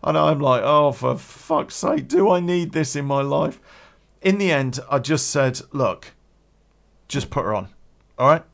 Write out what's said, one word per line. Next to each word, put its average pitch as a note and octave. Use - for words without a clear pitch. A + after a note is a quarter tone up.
And D#3
I'm D#3
like, B2+
"Oh, D3
for B2+
fuck's -
sake, F3+
do G3+
I F3+
need F3
this D#3+
in C#3+
my C#3
life?" C#3
In G3
the G3
end, C3+
I C#3
just D3
said, C3
"Look, A#2+
just -
put -
her G2+
on, F#2+
all B2+
right? D#3+